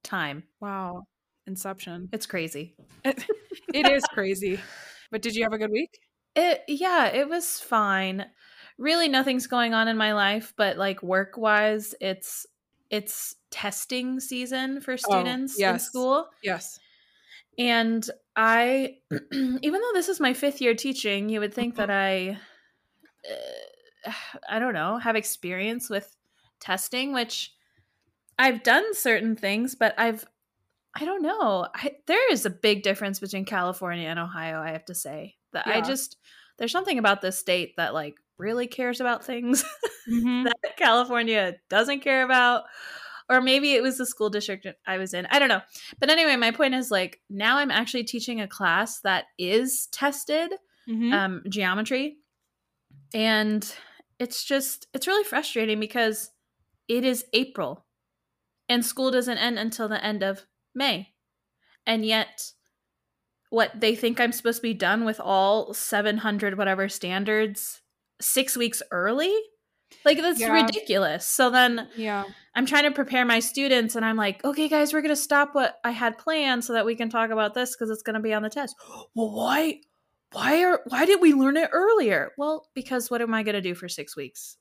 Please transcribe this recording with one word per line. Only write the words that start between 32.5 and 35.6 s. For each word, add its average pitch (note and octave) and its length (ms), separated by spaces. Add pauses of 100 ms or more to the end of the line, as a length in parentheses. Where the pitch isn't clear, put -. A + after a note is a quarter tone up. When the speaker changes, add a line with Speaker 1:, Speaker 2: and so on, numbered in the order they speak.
Speaker 1:
big G3+ 320
difference G3+ 360
between G3 260
California F3+ 640
and E3 100
Ohio, E3 420
I D#3+ 100
have D#3+ 140
to F3 100
say. D3+ 400 (160)
That - 160